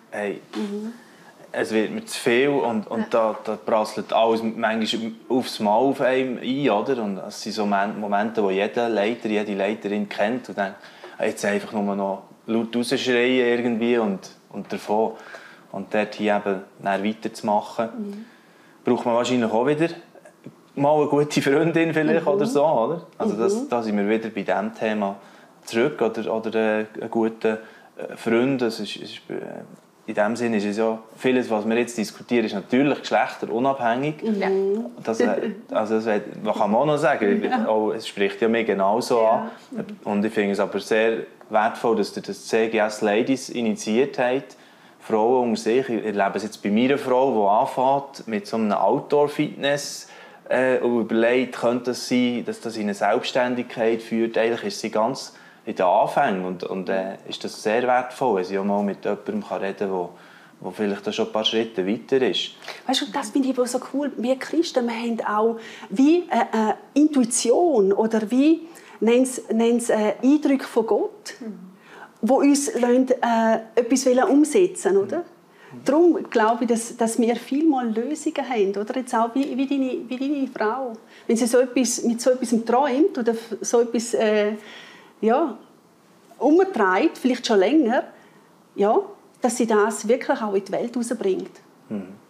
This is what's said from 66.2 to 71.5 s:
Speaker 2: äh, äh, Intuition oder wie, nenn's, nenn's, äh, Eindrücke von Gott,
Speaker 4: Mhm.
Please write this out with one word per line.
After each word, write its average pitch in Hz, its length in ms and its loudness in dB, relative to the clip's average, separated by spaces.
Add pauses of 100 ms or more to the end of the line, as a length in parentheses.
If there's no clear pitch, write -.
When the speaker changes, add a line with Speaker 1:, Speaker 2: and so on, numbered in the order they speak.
Speaker 2:
äh, 226 420 0
äh, - 20 -2 (260)
Intuition 262 920 4
oder 220 360 0
wie, 294 380 4 (320)
nenn's, 240 420 4 (100)
nenn's, 233 380 2
äh, 214 240 2 (100)
Eindrücke 277 420 4
von 226 200 0
Gott, 240 540 -2
Speaker 4:
Mhm. 208 200 -12 (640)